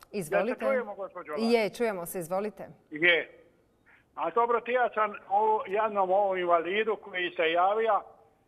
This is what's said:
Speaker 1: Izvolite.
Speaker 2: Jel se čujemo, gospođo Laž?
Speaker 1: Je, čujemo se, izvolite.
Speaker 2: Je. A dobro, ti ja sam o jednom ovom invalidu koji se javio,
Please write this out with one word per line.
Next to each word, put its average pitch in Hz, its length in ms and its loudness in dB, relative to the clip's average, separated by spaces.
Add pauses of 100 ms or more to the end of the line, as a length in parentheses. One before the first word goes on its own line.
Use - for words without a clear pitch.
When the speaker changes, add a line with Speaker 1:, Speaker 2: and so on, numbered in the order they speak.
(120)
Speaker 1:
Izvolite. 185 360 0
Speaker 2:
Jel 254 80 -2
se 226 100 -6
čujemo, 214 280 -2
gospođo 180 380 -12
Laž? 151 100 -4
Speaker 1:
Je, 226 280 2
čujemo 202 360 -4
se, 190 120 -8
izvolite. 185 500 -6 (220)
Speaker 2:
Je. 156 500 0 (760)
A 151 160 -2
dobro, 233 300 2
ti 233 120 -8
ja 247 180 2
sam 214 220 -2 (180)
o 214 360 2
jednom 202 440 0
ovom 190 280 2
invalidu 180 580 0
koji 180 340 -6
se 165 220 0
javio, 202 500 2 (440)